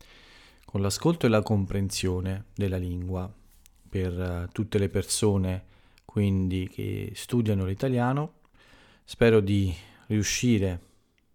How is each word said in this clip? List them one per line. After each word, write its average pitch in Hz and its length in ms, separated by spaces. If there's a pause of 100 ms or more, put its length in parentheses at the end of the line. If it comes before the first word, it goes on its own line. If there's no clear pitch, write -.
(640)
con - 160
l'ascolto 139 460
e - 20
la 107 140
comprensione 101 1120
della 95 240
lingua. 90 540 (560)
Per, 90 320
eh, 90 320
tutte 104 260
le 98 100
persone, 95 760 (400)
quindi, 95 640
che 101 460
studiano 107 500
l'italiano, 127 720 (680)
spero 113 360
di 98 340 (320)
riuscire 101 760 (540)